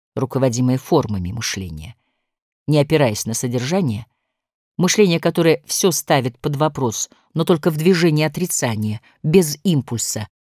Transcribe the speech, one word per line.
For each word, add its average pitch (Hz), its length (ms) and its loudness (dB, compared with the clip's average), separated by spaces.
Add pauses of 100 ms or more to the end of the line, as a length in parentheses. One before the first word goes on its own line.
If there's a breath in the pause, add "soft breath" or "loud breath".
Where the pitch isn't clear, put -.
(160)
руководимое 127 640 0
формами 110 540 -2
мышления, 95 640 -10 (720)
не 151 120 2
опираясь 147 460 0
на 113 80 -6
содержание, 123 720 -4 (720)
мышление, 175 420 2
которое 165 460 2
все - 260 0
ставит 131 480 0
под 147 160 -4
вопрос, 135 540 -4 (240 soft breath)
но 160 120 -2
только 175 240 2
в 156 80 -4
движении 160 480 4
отрицания, 113 760 -4 (220 soft breath)
без 156 400 4
импульса, 120 640 -2 (240)